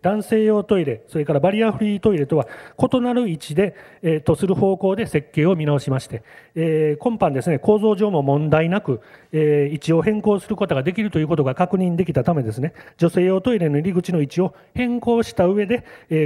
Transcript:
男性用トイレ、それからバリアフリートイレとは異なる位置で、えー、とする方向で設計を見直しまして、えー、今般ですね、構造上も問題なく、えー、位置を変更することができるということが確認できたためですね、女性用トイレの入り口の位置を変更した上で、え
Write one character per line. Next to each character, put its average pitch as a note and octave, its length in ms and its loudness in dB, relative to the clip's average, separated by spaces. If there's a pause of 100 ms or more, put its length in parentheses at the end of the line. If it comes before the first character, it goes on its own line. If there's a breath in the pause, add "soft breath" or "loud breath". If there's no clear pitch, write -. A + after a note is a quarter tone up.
男 G#3 180 0
性 A3 220 0
用 G#3+ 200 2
ト G#3 140 0
イ E3 80 0
レ、 A#2+ 220 -6
そ - 100 -6
れ D3 80 -2
か D#3+ 80 0
ら C#3 60 2
バ E3+ 100 2
リ G#3+ 140 0
ア A3 80 2
フ G#3+ 120 -2
リ G#3 140 0
ー - 20 -4
ト G#3+ 140 2
イ F3 60 0
レ C#3 80 -2
と D#3+ 100 0
は C3+ 100 0 (300 loud breath)
異 B3+ 240 2
な B3 120 -2
る A#3+ 160 -2
位 D#3+ 40 -2
置 D3+ 220 -10
で、 F#3 200 0 (280 loud breath)
え D#3+ 140 0
ー、 D3+ 40 -4
と D#3+ 140 2
す - 100 -4
る F#3 80 2
方 G3 240 2
向 F#3+ 180 0
で A3+ 120 -4
設 C#3+ 260 -2
計 D#3 140 2
を F#3+ 80 4
見 D#3 100 -4
直 D3 140 2
し - 100 -6
ま C3 100 0
し - 80 -14
て、 A2+ 160 -10 (300 loud breath)
え D#3 420 0
ー、 - 20 -12
今 A#3 200 -4
般 E3 140 2
で C3 100 -2
す F3 80 -2
ね、 D3 80 2
構 G#3+ 220 4
造 G#3+ 160 2
上 G#3 160 0
も D#3 100 0
問 C#3+ 300 0
題 D#3+ 180 2
な F#3+ 100 0
く、 B2 220 -4 (300 loud breath)
え D3+ 400 2
ー、 - 20 -8
位 D#3 40 -6
置 D#3+ 160 0
を E3 100 2
変 G#3+ 180 0
更 G3+ 180 2
す - 80 -18
る G#3+ 80 -4
こ F#3+ 120 -2
と D#3+ 80 0
が C3 80 -2
で F3 100 -2
き A3 80 -4
る G#3 80 -2
と E3+ 80 -4
い D#3 60 2
う D3+ 40 -4
こ E3 80 0
と D3+ 80 2
が C3 120 -2
確 F3+ 220 0
認 F3+ 180 0
で F3 100 0
き D3+ 80 -4
た C3 100 0
た F3 120 2
め C3+ 80 -2
で A2 80 -4
す G#2+ 100 -8
ね、 E3 140 -4 (220 loud breath)
女 E3+ 120 2
性 F3+ 140 0
用 F#3+ 180 2
ト B3 140 0
イ G3 40 0
レ E3 100 0
の C#3+ 100 2
入 F3+ 120 -2
り - 20 -2
口 F3 200 -2
の D#3+ 80 2
位 C#3+ 40 0
置 F3 160 -4
を F#3 140 -2 (180 loud breath)
変 A#3+ 280 -2
更 A#3 220 2
し - 100 -10
た F3+ 140 2
上 G3+ 180 0
で、 A#3 200 -4 (240 loud breath)
え E3 60 -2 (100)